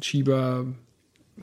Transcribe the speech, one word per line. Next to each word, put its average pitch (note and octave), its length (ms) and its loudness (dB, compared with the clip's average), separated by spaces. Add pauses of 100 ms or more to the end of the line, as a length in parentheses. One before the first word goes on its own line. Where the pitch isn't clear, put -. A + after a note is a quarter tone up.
Schieber C3 640 2 (760)